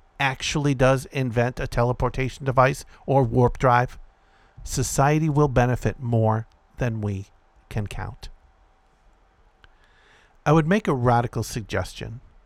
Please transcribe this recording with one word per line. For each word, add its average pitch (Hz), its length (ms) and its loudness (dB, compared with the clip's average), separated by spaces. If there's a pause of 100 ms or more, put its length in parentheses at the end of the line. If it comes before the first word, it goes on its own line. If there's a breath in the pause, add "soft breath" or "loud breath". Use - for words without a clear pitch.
(180)
actually 139 560 -2
does 131 320 2
invent 123 520 -2
a 139 80 -6
teleportation 123 800 -2
device 135 400 2 (220 loud breath)
or 135 160 2
warp 120 360 2
drive, 123 400 2 (640 soft breath)
society 147 640 0
will 147 200 2
benefit 123 520 0
more 113 460 0 (320)
than 113 220 -2
we 98 260 -6 (420)
can 107 180 -6
count. - 420 -12 (2250 soft breath)
I 147 60 4
would 156 160 4
make 208 180 0
a 160 80 2
radical 120 480 0
suggestion. 107 800 -8 (260)